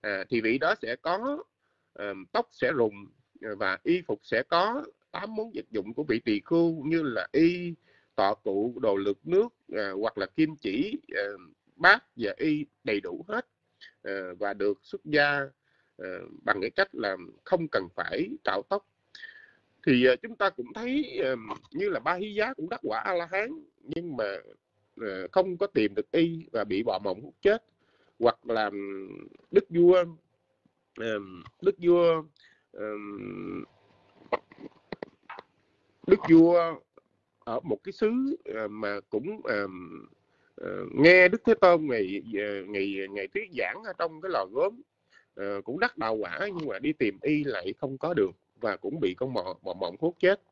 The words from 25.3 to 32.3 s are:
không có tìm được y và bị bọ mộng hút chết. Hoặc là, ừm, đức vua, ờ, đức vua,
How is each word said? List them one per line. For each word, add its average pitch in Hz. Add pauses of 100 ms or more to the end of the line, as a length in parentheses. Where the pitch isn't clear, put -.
không 185
có 196
tìm 101
được -
y 165
và 107
bị 107
bọ 101
mộng 101
hút 147
chết. 208 (560)
Hoặc 117
là, 110
ừm, 98 (240)
đức 208
vua, 175 (880)
ờ, 110 (420)
đức 196
vua, 170 (480)